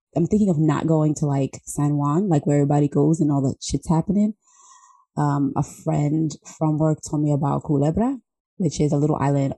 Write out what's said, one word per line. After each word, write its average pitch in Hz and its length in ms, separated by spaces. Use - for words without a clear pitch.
I'm 170 100
thinking 208 220
of 160 100
not 151 280
going 156 300
to, 156 100
like, 139 380
San 147 320
Juan, 147 320
like, 151 180
where 147 100
everybody 147 320
goes 151 320
and 151 100
all 139 120
that 135 200
shit's - 260
happening. 190 460
Um, 143 380
a 147 80
friend 151 680
from 156 220
work 156 200
told 151 140
me 147 80
about 143 340
Culebra, 160 520
which 160 240
is 147 100
a 151 60
little 151 200
island 139 420